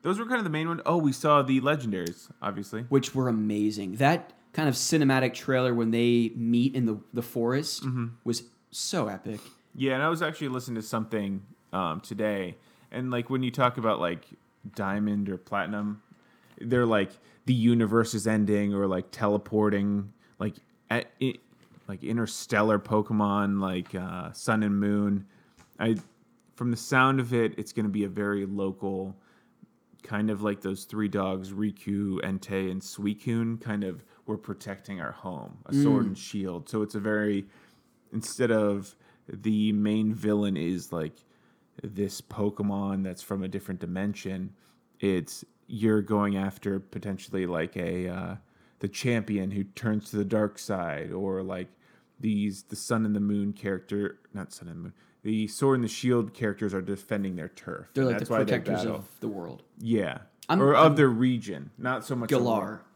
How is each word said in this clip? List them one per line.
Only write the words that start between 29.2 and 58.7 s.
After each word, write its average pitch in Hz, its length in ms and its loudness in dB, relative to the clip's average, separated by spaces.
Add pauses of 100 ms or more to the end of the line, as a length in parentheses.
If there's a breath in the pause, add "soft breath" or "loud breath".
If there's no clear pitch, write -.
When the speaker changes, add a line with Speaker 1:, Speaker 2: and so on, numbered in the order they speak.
Speaker 1:
kind 107 260 0
of 101 120 -2
like 104 200 0
those 95 220 -4
three 107 240 -2
dogs, 95 460 -2
Riku, 101 680 -2
Entei, 95 500 -2
and 95 100 -6
Suicune, 113 800 -2
kind 104 240 -4
of, 87 180 -8 (220 soft breath)
"We're 107 120 -4
protecting 98 600 -10
our 69 140 -6
home," 76 520 -12
a - 80 -6
sword 139 300 4
Speaker 2:
Mm. 101 60 0
Speaker 1:
and 92 80 -6
shield. 90 520 -8
So 110 120 -2
it's 104 140 -4
a 104 40 -2
very, 104 480 0 (640 soft breath)
instead 113 400 -2
of 104 440 0 (340 soft breath)
the 107 420 0
main 107 420 2
villain 104 440 0
is, 85 340 -2
like, 80 320 -6 (600 soft breath)
this 101 380 -4
Pokemon 101 840 -2
that's 90 180 -8
from 98 220 -4
a 95 40 -4
different 95 320 -8
dimension, 95 760 -6 (460 soft breath)
it's, 92 440 -2 (240)
you're 107 340 4
going 101 340 2
after 98 440 -2
potentially, 95 680 -6
like, 85 320 -4
a, 90 300 -2
uh, 90 280 -6 (440 soft breath)
the 101 80 -4
champion 104 640 0
who 101 120 -2
turns 107 480 -2
to 104 60 -2
the 101 80 0
dark 107 340 0
side, 85 520 -4
or, 95 320 -4
like, 92 260 -8 (500 soft breath)
these, 104 440 0
the - 120 -12
Sun 110 300 0
and 104 100 0
the 101 60 0
Moon 101 320 0
character, 101 680 -4 (140)
not 95 200 -10
Sun 85 140 -16
and 82 160 -12
Moon, 85 100 -12 (300 soft breath)
the 107 240 -2
Sword 135 280 2
and 123 80 0
the 110 40 -2
Shield 120 460 0
characters 101 400 -2
are 95 80 -2
defending 98 540 -4
their 78 120 -8
turf. - 460 -14
Speaker 2:
They're 135 100 2
Speaker 1:
And 127 80 2
Speaker 2:
like 104 80 0
Speaker 1:
that's 110 100 -4
Speaker 2:
the 120 40 0
Speaker 1:
why 110 60 4
they 104 60 4
Speaker 2:
protectors 101 380 0